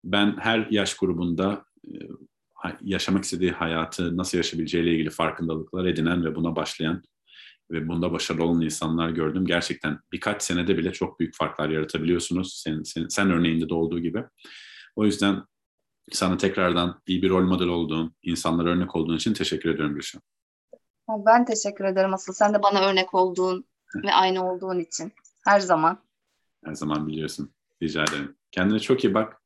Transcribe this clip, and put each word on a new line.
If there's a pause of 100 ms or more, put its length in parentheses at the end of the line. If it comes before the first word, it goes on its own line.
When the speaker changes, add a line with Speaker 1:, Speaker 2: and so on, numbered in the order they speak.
Speaker 1:
Ben
her
yaş
grubunda, (200)
e, (600)
ha-,
yaşamak
istediği
hayatı
nasıl
yaşayabileceğiyle
ilgili
farkındalıklar
edinen
ve
buna
başlayan (680)
ve
bunda
başarılı
olan
insanlar
gördüm.
Gerçekten (140)
birkaç
senede
bile
çok
büyük
farklar
yaratabiliyorsunuz.
Sen,
sen,
sen
örneğinde
de
olduğu
gibi. (720)
O
yüzden (680)
sana
tekrardan
iyi
bir
rol
model
olduğun,
insanlara
örnek
olduğun
için
teşekkür
ediyorum
Gülşen. (880)
Speaker 2:
Ben
teşekkür
ederim
asıl.
Sen
de
bana
örnek
olduğun (400)
ve
aynı
olduğun
için. (320)
Her
zaman. (640)
Speaker 1:
Her
zaman
biliyorsun. (280)
Rica
ederim. (140)
Kendine
çok
iyi
bak.